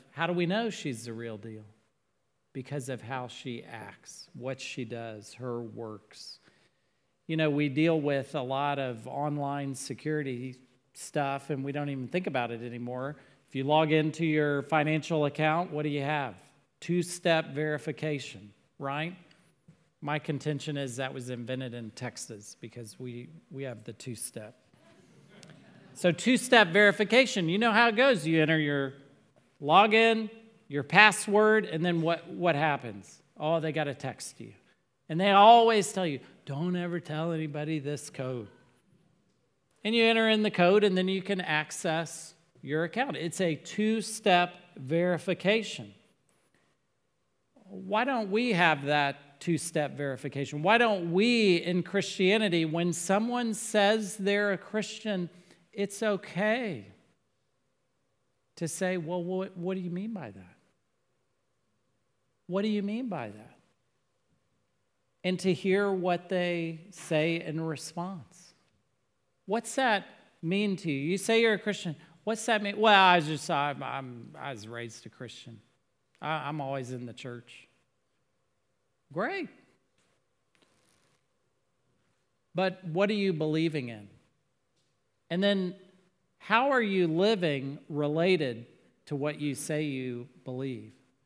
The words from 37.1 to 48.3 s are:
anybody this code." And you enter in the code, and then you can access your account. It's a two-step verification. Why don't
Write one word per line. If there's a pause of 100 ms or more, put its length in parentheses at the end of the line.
anybody
this
code." (1400)
And
you
enter
in
the
code,
and
then
you
can
access (280)
your
account.
It's
a
two-step (220)
verification. (1700)
Why
don't